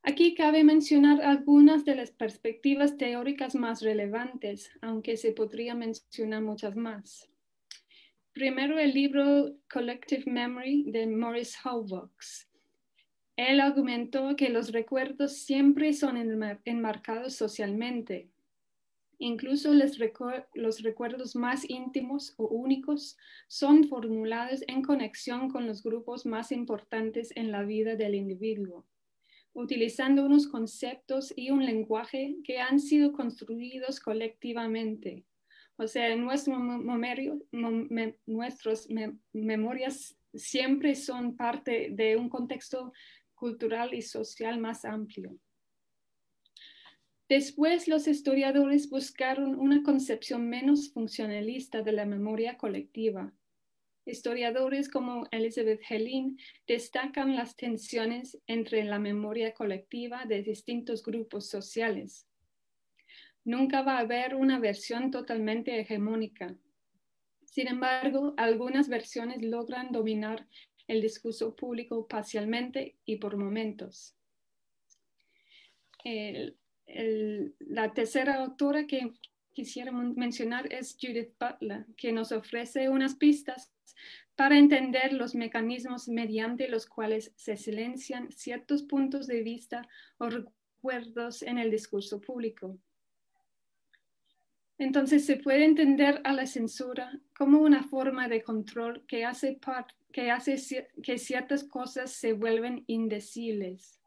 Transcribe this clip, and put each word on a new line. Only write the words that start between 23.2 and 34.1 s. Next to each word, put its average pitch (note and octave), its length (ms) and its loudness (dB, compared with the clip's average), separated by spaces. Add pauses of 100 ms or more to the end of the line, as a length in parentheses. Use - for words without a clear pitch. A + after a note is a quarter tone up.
son D4 400 8
formulados A#3 800 -4
en C4 140 -2
conexión B3+ 680 -2
con B3 160 -4
los G#3+ 160 -6
grupos A#3 440 -6
más A3+ 260 -4
importantes A3+ 840 -4
en A3+ 160 -4
la G3+ 140 -2
vida G#3+ 320 0
del G#3 180 0
individuo, G3 720 -4 (680)
utilizando C4 720 2
unos C#4+ 200 8
conceptos B3+ 880 -6
y B3+ 140 -8
un C4+ 160 4
lenguaje A3+ 800 -2
que B3+ 140 -6
han B3+ 200 2
sido C#4+ 340 4
construidos B3+ 880 -8
colectivamente. A3+ 1200 -6 (540)